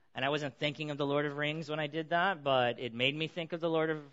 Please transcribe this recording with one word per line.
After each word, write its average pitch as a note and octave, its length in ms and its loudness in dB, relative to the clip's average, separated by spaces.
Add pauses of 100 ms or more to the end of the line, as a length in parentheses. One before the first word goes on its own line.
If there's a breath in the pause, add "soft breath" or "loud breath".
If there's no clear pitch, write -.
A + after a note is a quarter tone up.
(140)
And B2+ 120 -2
I C#3 40 2
wasn't D3 280 -2
thinking D3 320 -2
of D3 80 -4
the C#3+ 80 0
Lord C#3+ 200 2
of C#3+ 120 -4
Rings D3 320 -2
when D3+ 100 -2
I D3+ 80 -2
did D#3 220 -6
that, E3+ 340 2
but B2+ 360 4
it A#2+ 140 -4
made B2+ 220 2
me D#3 120 -2
think E3 260 -6
of E3+ 80 -4
the E3+ 80 0
Lord D#3+ 220 2
of D#3 80 -4 (140)